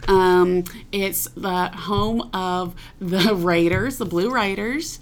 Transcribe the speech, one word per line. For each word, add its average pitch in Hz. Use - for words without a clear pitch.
Um, 180
it's 196
the 180
home 208
of 180
the 190
Raiders, 180
the 240
Blue 175
Raiders. 226